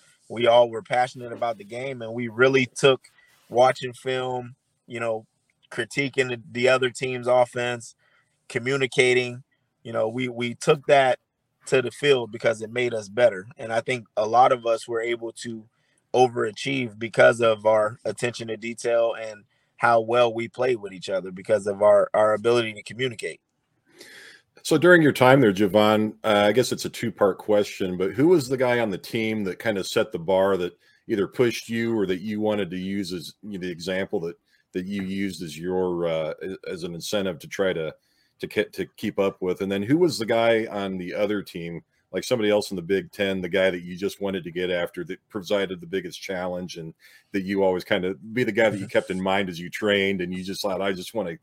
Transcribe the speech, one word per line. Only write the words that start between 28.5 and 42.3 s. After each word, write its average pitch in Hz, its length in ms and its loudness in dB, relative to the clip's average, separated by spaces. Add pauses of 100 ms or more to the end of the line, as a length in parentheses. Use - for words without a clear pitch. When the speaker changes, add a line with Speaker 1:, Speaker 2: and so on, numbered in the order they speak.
Speaker 2:
guy 123 220 2
on 113 100 0
the 92 80 -4
team 110 460 -4
that 90 160 -6
kinda 104 240 -2
set - 280 -2
the 90 80 -6
bar 95 380 2
that 90 200 -4 (300)
either 101 200 -2
pushed - 420 -2
you 117 280 -2
or 98 100 0
that 90 140 -2
you 104 200 -6
wanted 104 300 -2
to 92 60 -8
use 95 360 -6
as, 78 300 -12
you 101 160 -12
know, 87 80 -8
the 90 40 -8
example 92 500 -4
that, 85 140 -8 (380)
that 92 140 -6
you 101 160 -6
used 95 400 -6
as 76 140 -12
your, 90 500 -2
uh, 80 260 -2 (340)
as 85 160 -10
an 87 120 -10
incentive 92 440 -4
to - 80 -18
try 92 260 -2
to, 80 200 -6 (460)
to - 80 -8
ke-, - 260 -4
to 92 140 -6 (100)
keep 101 220 -6
up 98 200 0
with? 90 220 -4
And 98 100 -4
then 101 120 -2
who 135 160 2
was 175 180 2
the 113 80 -6
guy 113 460 2
on 98 260 -6
the 90 160 -8
other 104 300 -2
team, 85 400 -10 (280)
like 92 120 -4
somebody 110 260 0